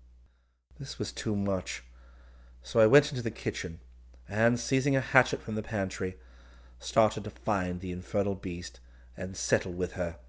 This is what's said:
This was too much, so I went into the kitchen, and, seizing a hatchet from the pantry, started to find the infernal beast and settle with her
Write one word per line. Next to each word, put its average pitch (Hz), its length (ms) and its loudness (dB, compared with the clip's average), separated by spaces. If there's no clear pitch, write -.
This - 200 -10
was - 140 -4
too - 240 -2
much, 98 460 -2
so - 180 0
I 110 60 10
went 139 240 6
into 127 120 -4
the 113 80 -2
kitchen, 90 500 -6
and, 113 300 2
seizing 135 380 2
a 135 40 4
hatchet 127 420 2
from 107 140 -6
the 107 60 -2
pantry, 95 540 -2
started - 460 2
to 104 60 -6
find 92 500 -2
the 92 120 -6
infernal 98 420 -2
beast 87 460 -6
and 92 200 -6
settle 101 360 0
with 87 200 -2
her 85 240 -4